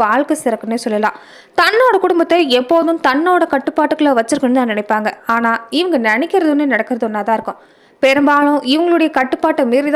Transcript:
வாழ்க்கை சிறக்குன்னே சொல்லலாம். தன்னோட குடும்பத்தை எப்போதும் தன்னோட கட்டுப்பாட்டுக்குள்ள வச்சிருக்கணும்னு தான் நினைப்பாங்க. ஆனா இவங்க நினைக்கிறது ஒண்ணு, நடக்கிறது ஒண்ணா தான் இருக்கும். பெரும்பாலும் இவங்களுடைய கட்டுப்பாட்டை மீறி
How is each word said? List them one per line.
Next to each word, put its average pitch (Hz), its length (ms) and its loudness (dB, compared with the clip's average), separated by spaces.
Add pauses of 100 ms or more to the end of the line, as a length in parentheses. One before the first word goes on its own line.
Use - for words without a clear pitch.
வாழ்க்கை 262 340 0
சிறக்குன்னே 226 460 -4
சொல்லலாம். 214 360 -4 (400)
தன்னோட 415 400 2
குடும்பத்தை 349 400 2 (220)
எப்போதும் 330 480 0
தன்னோட 330 360 2 (100)
கட்டுப்பாட்டுக்குள்ள 294 600 0
வச்சிருக்கணும்னு 254 480 0
தான் 233 120 -2
நினைப்பாங்க. 214 360 -2 (180)
ஆனா 233 240 0 (180)
இவங்க 330 360 0
நினைக்கிறது 311 480 0
ஒண்ணு, 285 200 0
நடக்கிறது 233 340 -4
ஒண்ணா 214 140 -4
தான் 220 160 -2
இருக்கும். - 220 -10 (420)
பெரும்பாலும் 285 640 2
இவங்களுடைய 320 460 2
கட்டுப்பாட்டை 311 560 -2
மீறி 285 300 0